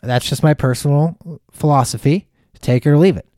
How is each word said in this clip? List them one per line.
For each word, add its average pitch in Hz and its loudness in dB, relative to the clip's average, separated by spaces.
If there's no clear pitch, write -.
That's 123 -4
just - -4
my 151 4
personal 143 -4
philosophy. 143 -2
Take 123 -2
it 147 2
or 147 4
leave 170 4
it. - -14